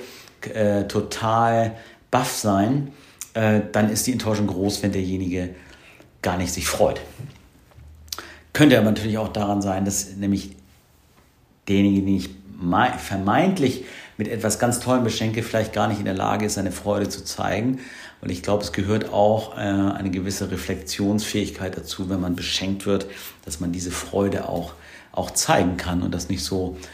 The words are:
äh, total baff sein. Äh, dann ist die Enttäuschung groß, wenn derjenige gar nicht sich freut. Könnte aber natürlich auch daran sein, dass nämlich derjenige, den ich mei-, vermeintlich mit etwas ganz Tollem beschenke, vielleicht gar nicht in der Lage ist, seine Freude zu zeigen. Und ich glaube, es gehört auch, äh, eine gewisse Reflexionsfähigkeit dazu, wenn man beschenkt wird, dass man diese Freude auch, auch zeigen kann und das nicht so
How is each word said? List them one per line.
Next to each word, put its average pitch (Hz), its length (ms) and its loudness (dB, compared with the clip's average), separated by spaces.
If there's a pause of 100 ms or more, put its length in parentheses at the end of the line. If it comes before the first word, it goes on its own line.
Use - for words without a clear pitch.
(540)
äh, 104 320 2
total 113 880 2 (340)
baff 127 220 2
sein. 107 600 2 (420)
Äh, 107 280 4 (100)
dann 107 180 4
ist 113 180 0
die 127 60 2
Enttäuschung 107 340 0
groß, 95 340 0
wenn 101 100 2
derjenige 92 580 -2 (720)
gar 90 160 0
nicht 90 140 -2
sich - 160 -4
freut. - 340 2 (1500)
Könnte 143 240 8
aber 107 140 6
natürlich 107 260 0
auch 104 120 -2
daran 101 320 0
sein, 98 240 0
dass 98 300 -4
nämlich 98 400 -2 (1120)
derjenige, 98 340 6
den 98 160 2
ich - 120 -4 (300)
mei-, 92 380 2
vermeintlich 120 880 2 (320)
mit 107 100 -2
etwas 107 320 -2
ganz 120 200 2
Tollem 127 240 2
beschenke, 110 380 0
vielleicht 107 320 -2
gar 110 140 2
nicht 104 120 0
in 101 60 -4
der 95 80 0
Lage 104 320 0
ist, 101 100 -2
seine 95 160 -2
Freude 101 380 0
zu - 140 -10
zeigen. 104 560 -2 (400)
Und - 100 -8
ich 85 140 -6
glaube, 101 200 0
es - 80 -8
gehört 104 420 0
auch, 107 440 2
äh, 107 40 -8
eine 98 500 0
gewisse 95 400 -2
Reflexionsfähigkeit 98 1300 -2
dazu, - 320 -8
wenn 95 100 -2
man 87 160 -2
beschenkt 95 500 -4
wird, 98 220 0 (380)
dass - 140 -8
man 87 120 -2
diese 87 180 -4
Freude 95 600 -2
auch, 85 240 -6 (380)
auch 90 200 -4
zeigen 90 460 2
kann 90 260 -2
und - 100 -2
das - 160 -4
nicht 95 140 -2
so 92 340 -4 (160)